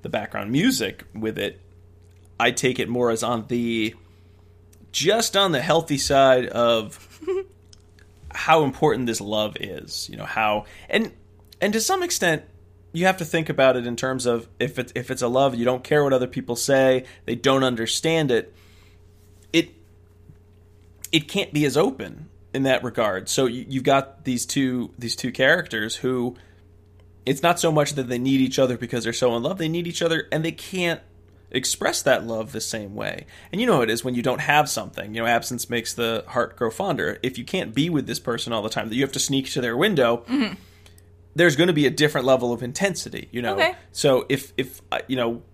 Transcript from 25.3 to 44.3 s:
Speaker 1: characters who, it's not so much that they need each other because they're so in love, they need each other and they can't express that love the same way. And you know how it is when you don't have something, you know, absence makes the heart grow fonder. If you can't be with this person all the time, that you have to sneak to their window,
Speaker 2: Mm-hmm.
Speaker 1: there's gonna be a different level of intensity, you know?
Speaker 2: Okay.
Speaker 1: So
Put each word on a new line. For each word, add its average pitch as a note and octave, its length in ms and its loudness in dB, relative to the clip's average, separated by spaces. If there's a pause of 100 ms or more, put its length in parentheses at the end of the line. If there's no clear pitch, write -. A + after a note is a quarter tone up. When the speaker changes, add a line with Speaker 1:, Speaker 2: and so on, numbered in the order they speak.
Speaker 1:
characters C3 640 0
who, B2 380 -2 (880)
it's C#3+ 180 -2
not E3+ 180 4
so E3 120 2
much D3 200 2
that C3 160 -4
they B2 100 -4
need C3+ 240 2
each B2+ 160 0
other B2+ 180 2
because A#2 280 -6
they're A#2 100 -2
so B2 220 2
in A#2 60 -2
love, F3 140 -4
they D#3+ 120 -4
need E3+ 180 -2
each E3+ 160 -4
other D#3+ 280 0
and D#3 140 0
they E3 80 -2
can't F3 480 -4 (500)
express - 520 -2
that A2+ 240 2
love A2 260 -6
the A2 80 -8
same G#2 340 -8
way. G#2+ 300 -8 (280)
And F#3 80 -4
you B3+ 60 2
know G#3 100 4
how B2 60 4
it A2 80 2
is A#2 140 0
when B2+ 100 -2
you A#2+ 80 -2
don't C3 180 -2
have D3 280 4
something, G2+ 460 -8
you A#2 80 -4
know, A2+ 40 0
absence A#2+ 440 -2
makes A#2 240 -4
the A#2 340 -2
heart - 280 -2
grow A2+ 140 -2
fonder. A#2+ 520 -2
If B2 160 -4
you A#2+ 60 -10
can't - 300 -4
be D#3 140 2
with D3+ 180 0
this A#2 120 -6
person A2+ 340 -6
all A2 100 -2
the G#2+ 80 -4
time, A2 200 -6
that A2+ 60 -4
you C3+ 60 0
have C3 100 -2
to - 60 -6
sneak C3+ 340 -2
to C3+ 100 -4
their A#2+ 140 -2
window, C3+ 520 2
Speaker 2:
Mm-hmm. A#3 260 0 (800)
Speaker 1:
there's D#3+ 220 4
gonna F3 180 4
be D3 120 4
a A#2+ 40 4
different D3 360 0
level B2 280 4
of A#2 80 -8
intensity, - 680 -6
you B2 100 -4
know? F#3+ 120 -2
Speaker 2:
Okay. F4 200 2 (180)
Speaker 1:
So C3 380 2